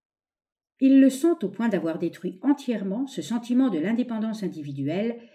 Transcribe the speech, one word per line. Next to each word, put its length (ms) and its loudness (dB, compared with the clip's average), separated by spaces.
Ils 140 8
le 80 10
sont 340 2
au 60 -2
point 220 -4
d'avoir 280 -2
détruit 440 -6
entièrement 640 -2
ce 160 -8
sentiment 480 0
de 80 -2
l'indépendance 640 -4
individuelle 760 -6